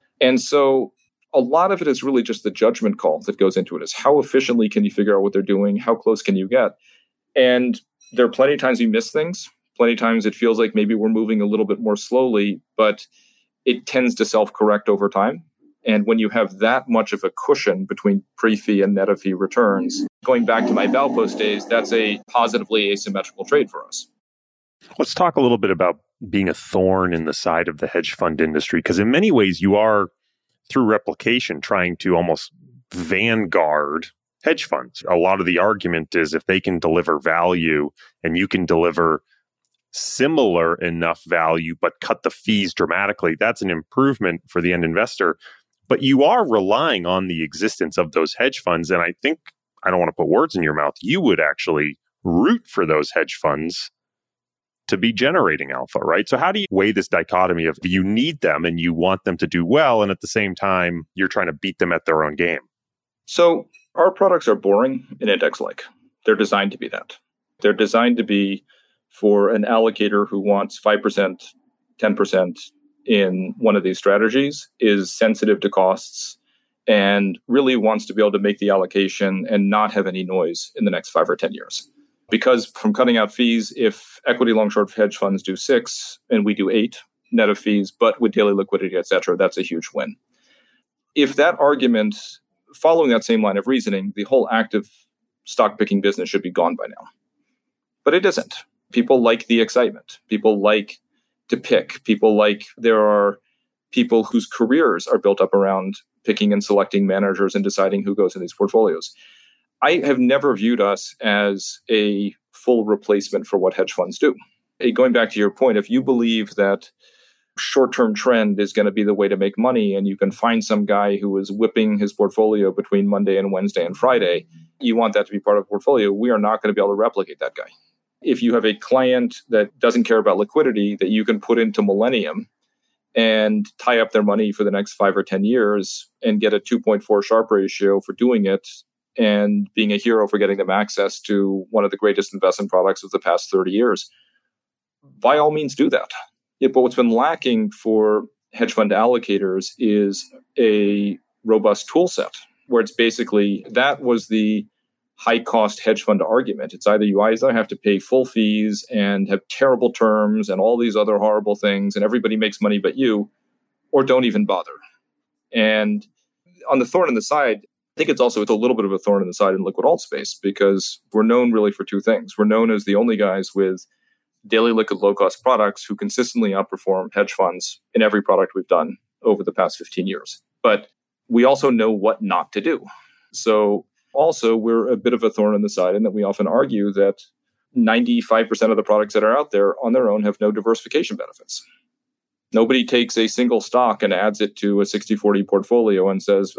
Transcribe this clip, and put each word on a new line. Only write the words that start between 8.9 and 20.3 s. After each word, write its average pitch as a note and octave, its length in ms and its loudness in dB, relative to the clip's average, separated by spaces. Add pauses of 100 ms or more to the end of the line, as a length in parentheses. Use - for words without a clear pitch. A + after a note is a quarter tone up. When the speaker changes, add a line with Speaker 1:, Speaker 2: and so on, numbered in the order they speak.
Speaker 1:
things. D#3+ 380 -6 (260)
Plenty A#2+ 180 2
of G#2+ 60 -4
times A2+ 260 0
it G#2+ 100 -2
feels A2+ 220 2
like A2 180 0
maybe G#2+ 200 0
we're A2 140 0
moving A2 320 0
a G#2 40 0
little G#2 200 0
bit G2+ 160 -4
more G#2+ 160 -2
slowly, A2+ 640 0 (160)
but G#2+ 300 0 (580)
it B2+ 200 0
tends B2 300 0
to A2 100 0
self-correct G#2 600 0
over G2+ 220 2
time. A2+ 340 0 (420)
And G#2+ 220 2
when A2+ 100 2
you A2 120 0
have G2 300 -2
that A#2+ 280 0
much A2+ 240 0
of G2 120 -8
a F#2+ 60 0
cushion F#2+ 560 0
between G2+ 380 -2 (140)
pre-fee G#2+ 440 0
and G2 140 2
net G2 140 0
of F#2+ 120 0
fee F#2+ 120 -4
returns, G2 720 -2 (160)
going A#2+ 220 2